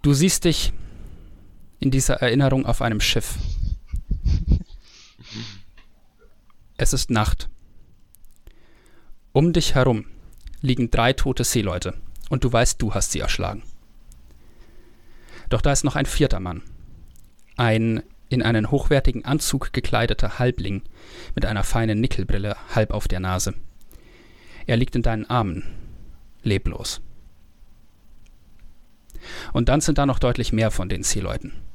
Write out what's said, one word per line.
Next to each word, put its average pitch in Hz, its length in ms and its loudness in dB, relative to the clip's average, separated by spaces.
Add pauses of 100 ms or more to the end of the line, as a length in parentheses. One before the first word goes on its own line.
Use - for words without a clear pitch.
Du 143 100 4
siehst 165 320 4
dich - 280 2 (1040)
in 139 120 2
dieser 131 260 4
Erinnerung 131 500 2
auf 117 160 2
einem 110 180 0
Schiff. - 360 0 (3500)
Es 120 160 4
ist - 180 0
Nacht. 110 380 2 (1800)
Um 160 200 6
dich - 220 4
herum 127 320 4 (540)
liegen 131 300 0
drei 120 220 4
tote 131 320 0
Seeleute 92 500 -2 (340)
und 127 160 0
du 117 80 2
weißt, 120 300 4
du 104 120 0
hast - 180 0
sie - 80 -4
erschlagen. 95 420 -2 (1900)
Doch 113 120 2
da 143 120 4
ist 131 120 0
noch 139 120 0
ein 143 100 2
vierter 104 340 2
Mann. 87 220 -8 (960)
Ein 113 460 2 (260)
in 123 140 0
einen 117 280 2
hochwertigen 135 560 4
Anzug - 480 -2
gekleideter - 640 0
Halbling 101 440 0 (520)
mit - 100 2
einer 104 200 0
feinen 113 360 2
Nickelbrille 104 560 0 (180)
halb 107 160 2
auf - 160 -4
der 92 140 0
Nase. 95 320 -2 (1120)
Er 117 120 2
liegt 123 180 0
in 117 60 0
deinen 110 260 0
Armen, 110 360 -2 (800)
leblos. - 600 -2 (2500)
Und 120 160 2
dann 147 140 4
sind 147 160 2
da 143 80 2
noch 131 120 0
deutlich 120 360 0
mehr 110 160 2
von 92 180 -2
den 95 140 -4
Seeleuten. 101 500 -4 (220)